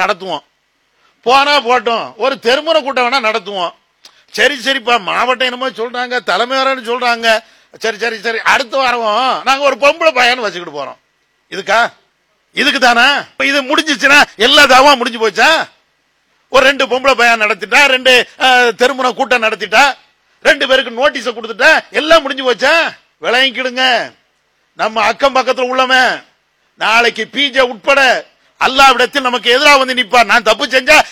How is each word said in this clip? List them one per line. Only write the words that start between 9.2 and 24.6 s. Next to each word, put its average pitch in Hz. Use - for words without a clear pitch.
நாங்க 269
ஒரு 269
பொம்பளை 311
பையன்னு 247
வச்சுக்கிட்டு 170
போறோம்." 127
இதுக்கா? 196
இதுக்கு 262
தானா? 240
இப்ப -
இது 277
முடிஞ்சிச்சுன்னா 285
எல்லா 277
தாவா 262
முடிஞ்சு 240
போச்சா? 220
ஒரு 262
ரெண்டு 269
பொம்பளை 254
பையன் 233
நடத்திட்டா, 214
ரெண்டு, 254
அஹ், 247
தெருமுனை 254
கூட்டம் 240
நடத்திட்டா, 214
ரெண்டு 285
பேருக்கு 254
நோட்டீஸை 247
கொடுத்துட்டா, 226
எல்லாம் 311
முடிஞ்சு 269
போச்சா? 254
விளங்கிக்கிடுங்க, 254